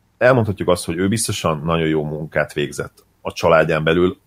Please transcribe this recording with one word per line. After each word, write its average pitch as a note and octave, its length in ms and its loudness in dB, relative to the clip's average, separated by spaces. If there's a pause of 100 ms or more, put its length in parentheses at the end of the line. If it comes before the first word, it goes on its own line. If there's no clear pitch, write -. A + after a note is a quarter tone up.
(200)
elmondhatjuk A2+ 500 2
azt, F2+ 160 0
hogy E2+ 120 -6
ő F#2+ 120 0
biztosan F#2+ 560 -2
nagyon E2 240 0
jó D#2 160 0
munkát D2+ 480 -4
végzett - 520 -8 (160)
a E2 120 -8
családján D#2+ 520 2
belül, F2 420 2